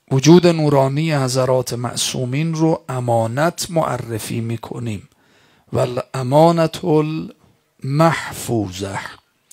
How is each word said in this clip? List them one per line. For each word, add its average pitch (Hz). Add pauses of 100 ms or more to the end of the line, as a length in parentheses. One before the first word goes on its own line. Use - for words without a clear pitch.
(100)
وجود 151
نورانی 151
حضرات 127
معصومین 127
رو 160
امانت 123
معرفی 120
می‌کنیم. 113 (640)
والامانة 135 (1120)
المحفوظة، 107 (540)